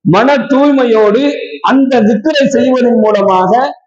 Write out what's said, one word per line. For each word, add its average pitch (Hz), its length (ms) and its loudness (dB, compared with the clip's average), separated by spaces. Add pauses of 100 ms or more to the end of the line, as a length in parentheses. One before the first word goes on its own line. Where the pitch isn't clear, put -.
மன 214 340 0
தூய்மையோடு 254 960 0 (320)
அந்த 262 380 0
திக்ரை 269 460 0
செய்வதன் 240 520 0
மூலமாக 208 720 0 (160)